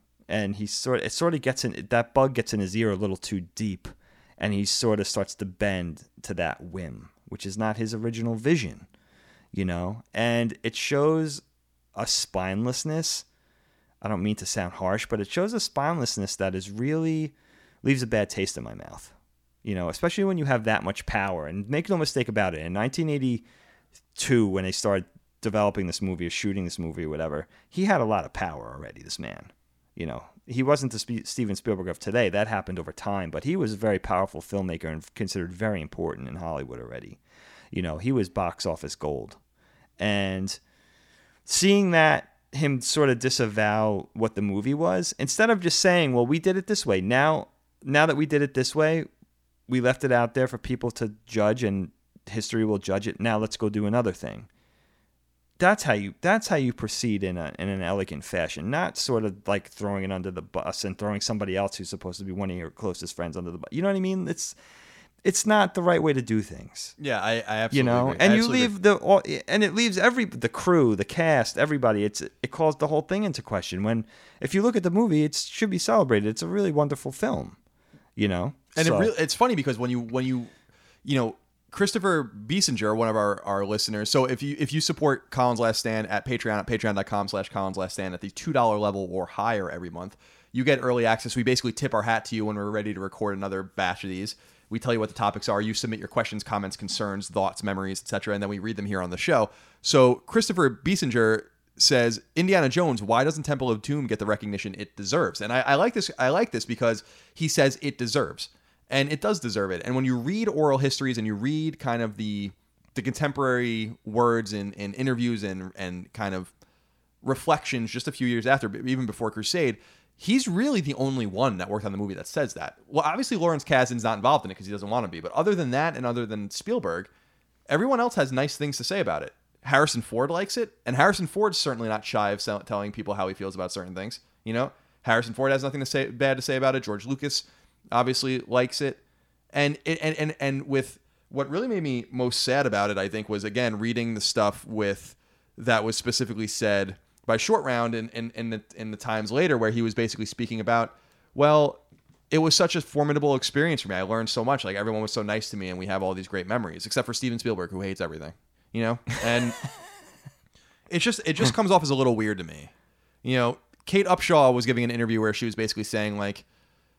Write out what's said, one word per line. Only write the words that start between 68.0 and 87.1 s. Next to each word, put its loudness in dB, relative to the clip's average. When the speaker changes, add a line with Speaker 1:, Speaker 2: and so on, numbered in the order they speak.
Speaker 2:
agree. -2
Speaker 1:
and 8
Speaker 2:
I 8
Speaker 1:
you 6
Speaker 2:
absolutely 2
Speaker 1:
leave 2
Speaker 2:
agree. 6
Speaker 1:
the 4
au-, 4
and 4
it 2
leaves 2
every, 4
the -2
crew, 4
the 0
cast, 2
everybody. 2
It's, -4
it -8
calls 2
the 2
whole 0
thing -2
into -4
question. -4
When, 0
if -2
you 4
look 4
at 0
the 0
movie, 4
it -2
should -2
be 0
celebrated. 4
It's -2
a -4
really 0
wonderful 0
film, -4
you 2
know? -2
Speaker 2:
And 4
it 6
Speaker 1:
So 4
Speaker 2:
real-, 4
it's 0
funny 4
because 0
when -2
you, 0
when -2
you, -2
you 2
know, 0
Christopher 2
Biesinger, 2
one 2
of 2
our, 2
our 0
listeners. -2
So 4
if -2
you, -4
if -2
you 0
support 0
Colin's 2
Last 2
Stand -2
at -2
Patreon, -2
at -6
patreon 0
dot -2
com -2